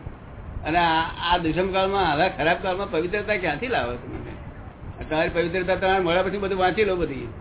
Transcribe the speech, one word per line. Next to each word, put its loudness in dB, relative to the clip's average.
અને 2
આ, 4
આ 6
દુષ્મ 2
કાળમાં, 2
આવા 4
ખરાબ 2
કાળમાં -2
પવિત્રતા 0
ક્યાંથી -2
લાવો 0
તમે? -12
તમારી 0
પવિત્રતા 0
તમારા 2
મોઢા 4
પછી 0
બધું -2
વાંચી 4
લો 2
બધી. -4